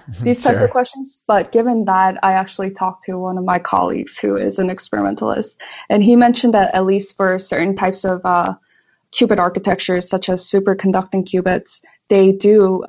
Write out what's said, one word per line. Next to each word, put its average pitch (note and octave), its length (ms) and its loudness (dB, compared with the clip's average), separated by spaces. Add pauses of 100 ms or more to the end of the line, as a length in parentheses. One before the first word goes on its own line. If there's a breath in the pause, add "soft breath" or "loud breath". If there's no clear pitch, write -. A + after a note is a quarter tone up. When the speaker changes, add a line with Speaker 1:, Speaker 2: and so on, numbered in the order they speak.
Speaker 1:
<laughs> G2 140 -12
Speaker 2:
these A#3+ 220 0
types G#2 160 2
Speaker 1:
Sure. G#2+ 60 4
Speaker 2:
of - 60 0
questions. C4 540 -6
But G3+ 260 0
given A#3 340 0
that F#3+ 360 2
I F#3+ 120 2
actually F#3+ 360 -4
talked F#3+ 360 -6
to F#3 120 -8
one F#3 220 -6
of F3+ 60 -6
my F3+ 120 0
colleagues - 640 -2
who G#3 160 -2
is G2+ 240 -4
an F#3 100 0
experimentalist, G#2+ 880 -4 (300 loud breath)
and G#3 140 2
he A#3+ 120 6
mentioned A#3+ 380 4
that G3 220 2
at F#3+ 100 0
least G3 320 -2
for F#3 220 0
certain F#3 360 -4
types F#3+ 300 -4
of, F#3 180 -2
uh, F3+ 300 0 (580)
qubit G#3+ 280 2
architectures, F3+ 680 -2
such F#3+ 220 -4
as F#3 160 -4
superconducting F#3+ 800 0
qubits, F#3 560 -4 (280 soft breath)
they G3 220 6
do G3 580 4